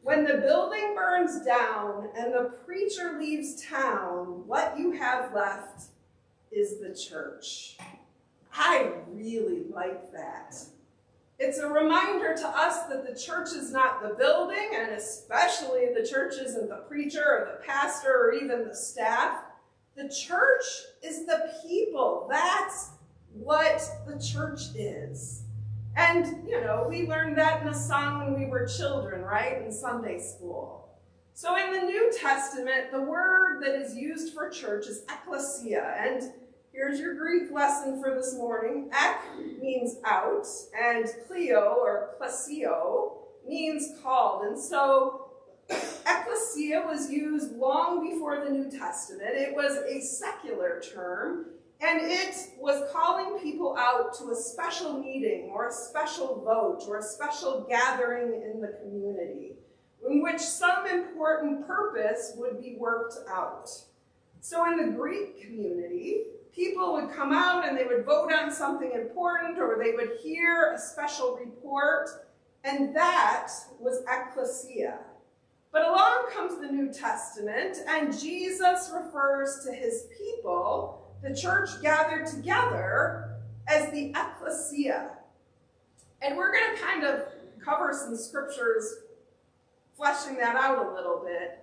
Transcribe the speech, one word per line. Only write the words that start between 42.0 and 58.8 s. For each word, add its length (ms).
plesio, 960
means 560
called. 440
And 120
so 720
<clears throat> 240
ecclesia 1120
was 240
used 480
long 540
before 300
the 100
New 180
Testament. 680
It 180
was 220
a 240
secular 800
term. 720
And 200
it 340
was 340
calling 480
people 360
out 420
to 120
a 40
special 600
meeting 580
or 160
a 40
special 720
vote 440
or 100
a 40
special 640
gathering 760
in 180
the 220